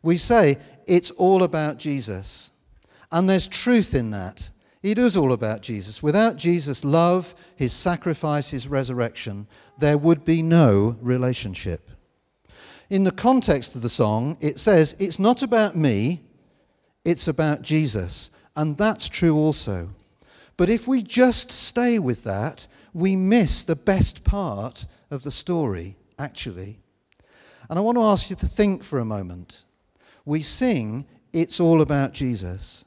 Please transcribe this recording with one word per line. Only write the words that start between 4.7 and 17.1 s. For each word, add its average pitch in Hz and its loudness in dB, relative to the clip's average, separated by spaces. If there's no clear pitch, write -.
It 202 0
is 233 4
all 139 4
about 110 -2
Jesus. 107 -10
Without 196 2
Jesus' 156 -2
love, 170 2
his 127 -4
sacrifice, 160 -4
his 131 -8
resurrection, 120 -6
there 147 4
would 156 4
be 165 2
no 120 4
relationship. 120 -4
In 196 2
the 185 2
context 220 2
of 120 -10
the 117 -2
song, 113 0
it - -4
says, 165 4
"It's 190 -4
not 233 2
about 214 0
me, 147 0
it's 165 0